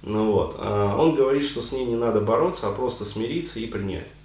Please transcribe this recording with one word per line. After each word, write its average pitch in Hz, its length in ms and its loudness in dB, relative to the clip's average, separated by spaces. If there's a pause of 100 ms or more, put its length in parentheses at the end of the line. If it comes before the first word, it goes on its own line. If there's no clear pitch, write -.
Ну 107 300 0
вот. 90 260 2
А, 101 400 0
он 156 160 6
говорит, 139 320 4
что 120 160 -6
с 120 100 -8
ней 131 140 -2
не 117 100 0
надо 113 240 2
бороться, 120 480 2
а 98 40 -2
просто 123 340 -4
смириться 117 540 -6
и 113 80 -6
принять. 98 400 -6 (180)